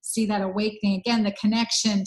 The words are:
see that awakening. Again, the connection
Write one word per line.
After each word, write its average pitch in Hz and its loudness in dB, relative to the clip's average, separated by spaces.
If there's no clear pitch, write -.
see - -2
that 202 0
awakening. 202 0
Again, 226 0
the 202 2
connection 214 0